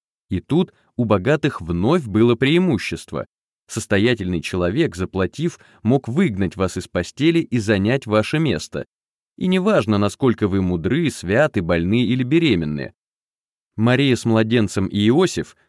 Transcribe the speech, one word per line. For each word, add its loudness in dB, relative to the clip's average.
и -2
тут -2
у 0
богатых 0
вновь 0
было 4
преимущество. -2
Состоятельный 0
человек, -2
заплатив, -4
мог 0
выгнать -2
вас -2
из -10
постели -2
и -2
занять 0
ваше 0
место. -4
И -4
неважно, 2
насколько 0
вы 0
мудры, 0
святы, 0
больны 0
или 0
беременны. 0
Мария 4
с -4
младенцем 2
и 0
Иосиф, 2